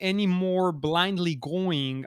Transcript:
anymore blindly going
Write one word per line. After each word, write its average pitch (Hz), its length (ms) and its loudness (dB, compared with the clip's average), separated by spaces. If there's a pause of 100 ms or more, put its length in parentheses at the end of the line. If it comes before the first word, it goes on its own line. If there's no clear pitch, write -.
anymore 185 720 2
blindly 170 640 0
going 139 720 -2